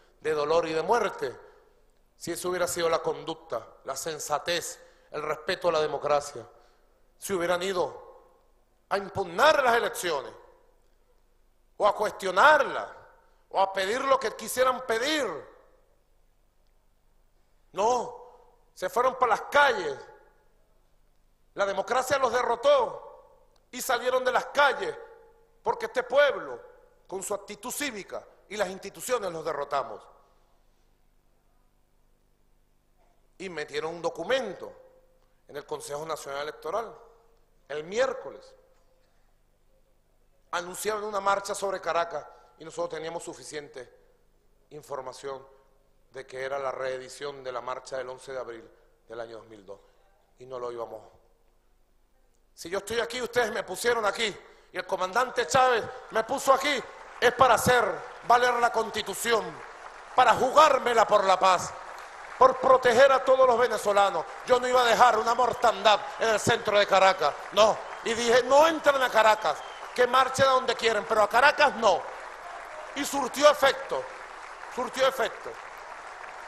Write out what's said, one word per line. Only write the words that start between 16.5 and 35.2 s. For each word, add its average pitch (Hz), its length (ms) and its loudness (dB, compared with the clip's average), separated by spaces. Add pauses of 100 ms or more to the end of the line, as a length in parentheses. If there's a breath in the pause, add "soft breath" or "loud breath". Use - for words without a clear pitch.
No, 214 440 0 (580)
se 185 160 -6
fueron 254 260 0
para 247 160 0
las 202 120 0
calles. 214 540 2 (1600)
La 196 120 -2
democracia 233 520 -2
los 254 160 0
derrotó 247 1040 0 (340)
y 247 100 -12
salieron 254 440 0
de 254 60 2
las 226 160 0
calles, 247 460 2 (720)
porque 226 220 -4
este 240 180 -4
pueblo, 196 580 0 (460)
con 190 160 -10
su - 100 -6
actitud 202 380 -12
cívica 202 540 -8 (240)
y 202 80 -10
las 190 120 -2
instituciones, 196 640 -6
los 160 140 -10
derrotamos. 139 600 -6 (3250)
Y 190 120 -14
metieron 151 460 -8
un 170 60 -12
documento 175 720 -6 (760)